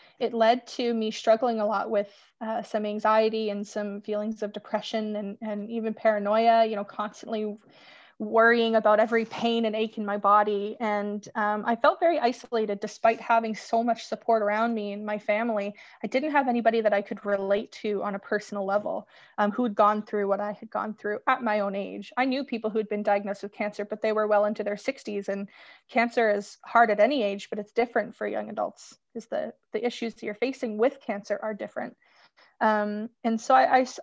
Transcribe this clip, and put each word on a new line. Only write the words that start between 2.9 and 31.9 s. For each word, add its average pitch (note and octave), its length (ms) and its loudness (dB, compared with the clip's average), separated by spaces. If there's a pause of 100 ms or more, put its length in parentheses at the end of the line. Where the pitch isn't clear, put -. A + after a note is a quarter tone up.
and G3+ 180 -6
some G#3 360 -6
feelings G#3+ 400 -6
of G#3 100 -6
depression G#3+ 640 -6
and, G3+ 240 -8
and G#3 300 -8
even A3+ 240 -4
paranoia, A3 720 4
you A3 100 -4
know, G3+ 80 -6
constantly G#3+ 720 -8 (640)
worrying A3+ 580 4
about G#3+ 240 6
every A3+ 240 2
pain A#3 400 -2
and G#3+ 100 -2
ache A3 240 -2
in G#3 80 -6
my G3+ 100 -2
body. G#3 640 2
And, G#3 560 -2
um, G#3+ 320 0
I A#3+ 80 2
felt C#4 240 4
very E4+ 220 2
isolated A3 580 -2
despite A3+ 420 0
having A3+ 320 2
so A3+ 300 -2
much A#3 220 -2
support A3+ 380 0
around A3 320 0
me G#3 180 -4
and G#3 120 -10
my G#3+ 140 -4
family. G#3 560 -2 (300)
I - 20 -4
didn't C4 240 0
have C#4+ 160 2
anybody A#3 360 2
that G#3+ 100 2
I G3+ 100 2
could G#3 240 -10
relate G3+ 460 0 (100)
to G#3 220 -2
on G3+ 100 -4
a G3 60 -8
personal G3+ 440 -4
level, G3+ 440 -2 (300)
um, G#3 120 2
who B3 140 -2
had G#3+ 100 -2
gone G#3+ 280 4
through G#3 260 -2
what G3 100 0
I G#3 140 -6
had A3 180 -16
gone G#3+ 240 -6
through G#3 320 -6
at C4 160 0
my G#3+ 180 0
own G3 140 -2
age. G3 420 -10
I B3 80 0
knew C4+ 200 -2
people A3+ 260 -6
who G#3 80 -2
had G#3+ 100 -2
been G#3 140 -4
diagnosed G3+ 400 -2
with G3+ 100 -10
cancer, G#3 320 -6
but G#3+ 180 -8
they A3 100 0
were G#3+ 160 0
well G#3 160 4
into G#3+ 180 -2
their G3+ 140 -4
sixties, G3+ 520 -6
and G3 200 -6 (420)
cancer A#3 400 2
is G3+ 340 -4
hard A3+ 260 4
at G#3 100 2
any B3 240 4
age, G3+ 260 -6
but G#3+ 80 -6
it's G3+ 140 -12
different A3+ 420 -2
for G#3 140 -6
young G#3+ 220 -6
adults - 480 -8 (140)
'cause A3+ 140 -12
the, - 260 -6 (200)
the A3+ 120 -4
issues A#3+ 300 -6
that - 80 -18
you're G#3+ 120 -6
facing A#3+ 440 -4
with B3+ 220 0
cancer G3+ 420 -6
are A3 120 -6
different. - 420 -10 (640)